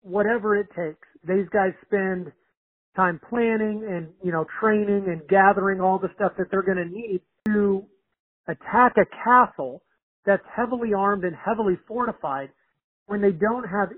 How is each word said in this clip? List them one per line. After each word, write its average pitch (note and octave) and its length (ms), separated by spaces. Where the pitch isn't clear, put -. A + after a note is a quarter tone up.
whatever G#3 560
it G#3 180
takes. D#3+ 320
These F#3 280
guys F#3+ 180
spend F#3+ 480
time F3+ 320
planning A3 600
and, E3+ 200
you F3+ 120
know, D#3+ 120
training G#3 480
and D#3+ 220
gathering G3 500
all F#3 180
the F#3+ 180
stuff G3 220
that F#3 140
they're F#3+ 120
gonna F#3 200
need F#3+ 380
to G3+ 380
attack A#3 480
a F#3+ 80
castle G3 600
that's G3 180
heavily A#3 400
armed G3 300
and F3 100
heavily G3+ 440
fortified D#3+ 640
when G#3 160
they G3+ 100
don't G#3+ 380
have G3 280